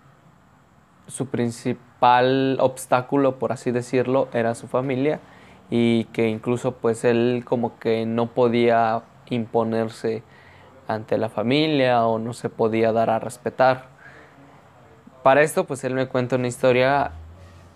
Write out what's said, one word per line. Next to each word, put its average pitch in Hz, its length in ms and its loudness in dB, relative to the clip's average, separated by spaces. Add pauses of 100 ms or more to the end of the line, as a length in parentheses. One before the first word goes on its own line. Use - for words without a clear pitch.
(1080)
su - 200 -10
principal 123 1300 0
obstáculo, 131 760 0
por 113 140 -2
así 123 200 -4
decirlo, 127 600 0
era 117 240 -2
su - 120 -16
familia, 135 520 -2 (500)
y 117 360 2
que 113 220 -2
incluso, 120 460 -2
pues, 113 300 -2
él 120 440 2
como 120 320 -4
que 113 260 -2
no 117 220 -2
podía 117 760 2 (260)
imponerse 113 920 -4 (680)
ante 110 300 -4
la 110 120 -2
familia 127 760 0
o 113 140 0
no 113 140 -8
se - 160 -8
podía 113 420 0
dar 113 180 0
a 113 80 0
respetar. 127 680 -2 (1400)
Para 135 180 6
esto, 160 240 0
pues, 139 180 -10
él 127 120 -4
me 131 120 -2
cuenta 127 280 -2
una 123 120 0
historia 127 680 2 (640)